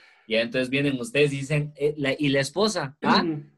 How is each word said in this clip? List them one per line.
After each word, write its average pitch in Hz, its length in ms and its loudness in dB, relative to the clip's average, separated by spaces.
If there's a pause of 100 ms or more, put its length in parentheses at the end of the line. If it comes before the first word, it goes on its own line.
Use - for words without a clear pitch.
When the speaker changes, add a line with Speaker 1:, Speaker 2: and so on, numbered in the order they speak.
(280)
Speaker 1:
ya 110 140 2
entonces 123 280 -2
vienen 135 300 0
ustedes 139 340 2
y 139 40 -4
dicen, 147 400 -2
eh, 147 200 0
la, 135 200 0
"¿y 147 120 0
la 139 120 4
esposa? 170 600 -2
¿Ah? 165 220 4
Speaker 2:
Ujú. 151 200 -4 (140)